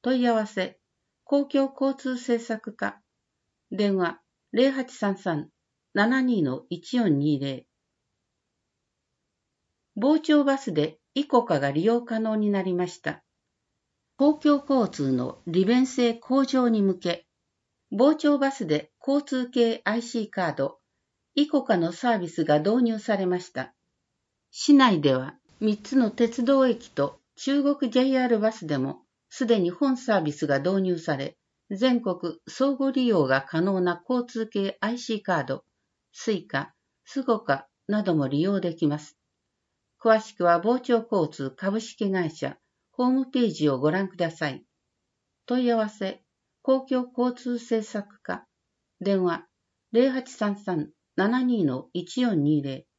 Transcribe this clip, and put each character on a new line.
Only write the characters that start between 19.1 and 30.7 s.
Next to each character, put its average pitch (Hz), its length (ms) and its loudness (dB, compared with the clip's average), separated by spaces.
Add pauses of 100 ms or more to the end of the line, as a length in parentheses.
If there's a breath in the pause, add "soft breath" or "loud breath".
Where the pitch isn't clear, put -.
通 254 280 -4
系 233 340 2
ア 214 140 -2
イ 233 40 -2
シ 233 200 -6
ー 214 80 -6
カ 180 180 -2
ー 147 80 -4
ド、 - 240 -4 (540)
イ 294 160 2
コ 262 160 0
カ 214 100 2
の 170 160 0
サ 233 220 -2
ー 202 60 0
ビ 170 100 -6
ス 160 160 -2
が 151 140 4
導 214 220 2
入 226 180 0
さ 208 180 -2
れ 190 80 -2
ま 180 160 -2
し - 100 -18
た。 - 240 -12 (760)
市 - 220 2
内 233 280 6
で 139 140 4
は 131 200 -6 (240)
三 214 200 0
つ - 180 -4
の 226 140 2
鉄 233 340 -2
道 269 200 4
駅 - 220 -2
と - 320 -4 (180)
中 285 380 0
国 254 160 -2
ジ 247 80 2
ェ 254 60 4
イ 262 120 2
ア 254 80 2
ー 240 40 -2
ル 226 100 2
バ 220 140 0
ス - 120 -14
で 147 120 -2
も 135 240 -4 (280)
す - 160 -4
で 220 140 4
に 175 100 2
本 262 280 0
サ 214 220 0
ー - 20 0
ビ 151 100 -2
ス 147 160 -4
が 139 120 2
導 190 220 0